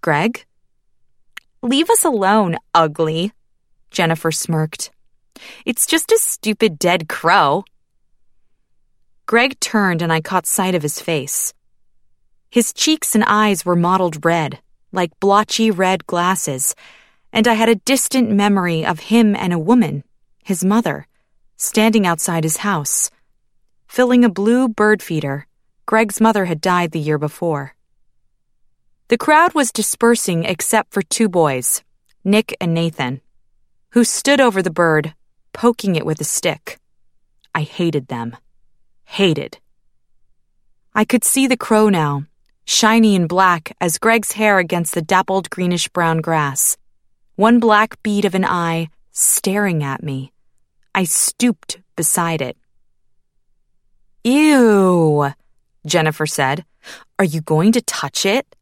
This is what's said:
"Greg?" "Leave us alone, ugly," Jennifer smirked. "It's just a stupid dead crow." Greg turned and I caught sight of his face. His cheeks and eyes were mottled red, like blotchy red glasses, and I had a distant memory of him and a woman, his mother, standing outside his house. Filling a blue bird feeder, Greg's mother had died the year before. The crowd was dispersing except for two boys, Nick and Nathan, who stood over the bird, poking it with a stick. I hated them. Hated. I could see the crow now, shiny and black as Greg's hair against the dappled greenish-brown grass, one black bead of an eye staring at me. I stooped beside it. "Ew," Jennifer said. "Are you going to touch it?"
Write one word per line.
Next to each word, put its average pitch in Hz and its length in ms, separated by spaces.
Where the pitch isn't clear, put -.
"Greg?" 170 440
"Leave 277 260
us 453 160
alone, 202 520
ugly," 160 600
Jennifer 165 420
smirked. 156 600
"It's - 220
just - 240
a 453 80
stupid 208 580
dead 175 300
crow." 170 560
Greg 247 340
turned 190 420
and 170 100
I 160 80
caught 175 260
sight 185 300
of 151 80
his 151 160
face. - 540
His - 240
cheeks - 420
and 214 100
eyes 208 380
were 175 140
mottled 175 480
red, 160 360
like 175 300
blotchy 208 500
red 185 340
glasses, 175 680
and 226 160
I 233 60
had 226 160
a 214 120
distant 254 360
memory 196 560
of 165 260
him 214 240
and - 180
a 160 180
woman, 160 320
his 185 220
mother, 196 420
standing 220 500
outside 170 380
his 156 140
house. 175 520
Filling 247 380
a 226 40
blue 226 380
bird 214 340
feeder, 147 460
Greg's 220 340
mother 214 260
had 170 140
died 175 320
the 165 80
year 151 180
before. 143 560
The 233 100
crowd 311 360
was 277 180
dispersing 214 720
except - 480
for 196 100
two - 280
boys, 147 540
Nick 208 360
and 170 140
Nathan, 151 480
who 240 120
stood 277 380
over 202 200
the 180 80
bird, 156 320
poking 208 420
it 151 100
with 156 140
a 151 60
stick. - 540
I 151 80
hated 156 440
them. 117 280
Hated. 160 560
I 214 80
could 240 220
see 269 200
the 254 120
crow 214 320
now, 147 340
shiny 220 540
and 170 100
black 180 540
as 170 160
Greg's 226 340
hair 214 260
against 175 360
the 170 80
dappled 190 480
greenish-brown 175 720
grass, 151 560
one 233 240
black 220 440
bead 208 200
of 185 100
an 190 120
eye 165 440
staring 190 720
at 135 180
me. 135 300
I 190 80
stooped - 800
beside 165 440
it. 127 140
"Ew," 196 1120
Jennifer 156 420
said. 147 360
"Are 196 60
you 156 160
going 165 320
to 233 80
touch - 440
it?" 233 360